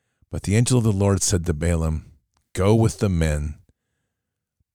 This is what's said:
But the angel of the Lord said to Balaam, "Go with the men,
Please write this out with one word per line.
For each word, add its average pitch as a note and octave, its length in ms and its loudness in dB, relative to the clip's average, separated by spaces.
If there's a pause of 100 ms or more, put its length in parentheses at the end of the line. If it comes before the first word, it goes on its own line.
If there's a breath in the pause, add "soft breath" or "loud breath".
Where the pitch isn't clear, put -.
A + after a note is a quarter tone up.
(300)
But E2 140 -10
the F#2+ 120 0
angel A#2+ 220 2
of A2+ 80 2
the A2 80 2
Lord G2 280 2
said E2+ 240 -2
to D#2+ 80 -2
Balaam, E2 600 -2 (400)
"Go G2 200 2
with A2 260 0
the G#2+ 100 0
men, D2+ 520 -2 (1120)